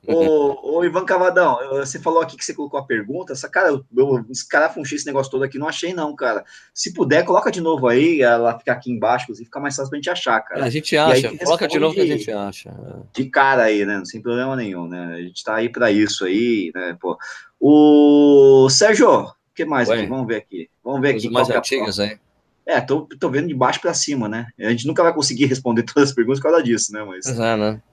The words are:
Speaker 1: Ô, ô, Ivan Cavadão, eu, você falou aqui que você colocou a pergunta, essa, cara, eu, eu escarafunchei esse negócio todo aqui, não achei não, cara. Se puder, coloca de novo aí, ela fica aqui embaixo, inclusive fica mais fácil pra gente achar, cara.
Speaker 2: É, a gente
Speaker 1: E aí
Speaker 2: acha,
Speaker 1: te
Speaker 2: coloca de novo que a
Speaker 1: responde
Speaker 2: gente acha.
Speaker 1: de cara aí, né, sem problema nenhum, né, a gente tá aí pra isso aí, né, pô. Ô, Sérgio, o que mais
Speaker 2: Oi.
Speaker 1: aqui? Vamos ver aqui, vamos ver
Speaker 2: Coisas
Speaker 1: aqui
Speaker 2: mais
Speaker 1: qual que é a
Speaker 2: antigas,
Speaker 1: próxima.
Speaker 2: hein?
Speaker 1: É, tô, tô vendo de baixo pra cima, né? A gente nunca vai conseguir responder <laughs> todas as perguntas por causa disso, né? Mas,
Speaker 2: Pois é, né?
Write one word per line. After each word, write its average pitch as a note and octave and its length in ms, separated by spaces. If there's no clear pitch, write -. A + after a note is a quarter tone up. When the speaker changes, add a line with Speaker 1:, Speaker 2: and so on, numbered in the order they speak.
Speaker 1:
Ô, D3+ 720
ô, F3 60
Ivan F#3 200
Cavadão, F3+ 560
eu, C3+ 240
você - 140
falou E3 220
aqui D#3+ 160
que - 80
você D#3+ 80
colocou D3 260
a C3+ 60
pergunta, B2 480
essa, C#3 160
cara, C#4+ 200
eu, C3+ 140
eu B2+ 340
escarafunchei D3 680
esse C#3+ 100
negócio C3+ 240
todo B2+ 140
aqui, C3+ 160
não D3 80
achei E3+ 260
não, D3+ 220
cara. A#2 300
Se - 200
puder, D3+ 320
coloca - 260
de F3 80
novo D#3+ 280
aí, C#3+ 340
ela A#2 360
fica - 140
aqui B2 200
embaixo, A2+ 340
inclusive A2 200
fica - 140
mais C#3 160
fácil C#3 140
pra D3 80
gente C#3+ 120
achar, B2+ 320
cara. - 200
Speaker 2:
É, C3+ 40
a A#2+ 40
gente D3+ 340
Speaker 1:
E D#3+ 80
aí C3+ 120
Speaker 2:
acha, A#2 60
Speaker 1:
te B2+ 100
Speaker 2:
coloca E3+ 280
de D#3 120
novo D#3+ 160
que G3 60
a F3+ 40
Speaker 1:
responde D3 120
Speaker 2:
gente A2 140
acha. G2+ 420
Speaker 1:
de C3 160
cara C3+ 360
aí, G#2+ 200
né, G2+ 200
sem G#2+ 160
problema B2 340
nenhum, F#2+ 320
né, F2 280
a E2+ 60
gente F2+ 220
tá G#2+ 120
aí A2+ 140
pra A#2+ 220
isso G2+ 340
aí, G2+ 500
né, F2+ 240
pô. F2 180
Ô, D3 1120
Sérgio, G#3+ 400
o A2 240
que E3 100
mais C3 240
Speaker 2:
Oi. A#2 100
Speaker 1:
aqui? G2+ 80
Vamos A#2+ 200
ver A2 100
aqui, F2+ 320
vamos C3 180
ver C#3 80
Speaker 2:
Coisas A2+ 120
Speaker 1:
aqui A2+ 80
Speaker 2:
mais B2 180
Speaker 1:
qual - 20
que A#2 80
é - 20
a - 0
Speaker 2:
antigas, A2+ 380
Speaker 1:
próxima. G2+ 100
Speaker 2:
hein? G#2+ 120
Speaker 1:
É, C3+ 160
tô, D3+ 260
tô E3+ 100
vendo C#3+ 180
de D#3 80
baixo B2+ 260
pra E3+ 120
cima, C3 360
né? A2+ 180
A G#2 100
gente A#2 180
nunca E3 160
vai E3+ 100
conseguir C#3 340
responder A#2+ 360
<laughs> - 80
todas C#3 180
as C3+ 60
perguntas B2 260
por D3 100
causa E3 120
disso, A#2 300
né? G#2+ 100
Mas, F#2+ 220
Speaker 2:
Pois B2 140
é, A2+ 180
né? G#2+ 240